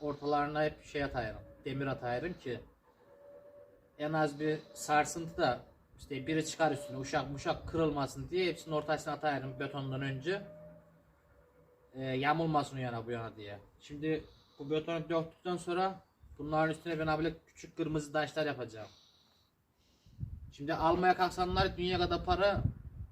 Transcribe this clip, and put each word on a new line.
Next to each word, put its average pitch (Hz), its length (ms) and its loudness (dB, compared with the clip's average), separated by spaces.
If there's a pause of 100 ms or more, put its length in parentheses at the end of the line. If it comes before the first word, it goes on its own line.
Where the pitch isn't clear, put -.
ortalarına 147 640 0
hep 156 200 -2
şey 147 200 -2
atayım, 117 320 -4 (280)
demir 135 220 -2
atayım 131 520 -2
ki 120 220 -6 (1400)
en 151 140 -2
az 151 280 2
bir 156 180 2 (160)
sarsıntı 165 680 0
da 123 180 4 (380)
işte 135 280 -6
biri 156 200 0
çıkar 156 260 2
üstüne, 127 240 -6
uşak 139 340 -2
muşak 147 380 -4
kırılmasın 143 640 0
diye 180 160 2
hepsinin 160 280 -2
ortasına 151 400 0
atayım 135 460 -2
betondan 135 420 -4
önce. 139 400 -2 (1500)
Ee, 131 80 -6
yamulmasın 143 760 2
o 131 40 -4
yana 117 260 -4
bu 120 40 -6
yana 113 260 -4
diye. 101 220 -10 (220)
Şimdi 151 440 -2 (340)
bu 143 120 -8
betonu 156 380 0
döktükten 165 480 -2
sonra 185 440 0 (380)
bunların 156 320 2
üstüne 156 280 -4
ben 156 200 2
böyle 160 160 2 (120)
küçük - 300 -16
kırmızı 151 360 0
taşlar 151 340 0
yapacağım. 110 420 -6 (1600)
Şimdi - 220 -4
almaya 180 420 6
kalksanlar 180 600 2
dünya 180 220 2
kadar 170 260 2
para. 190 380 4 (500)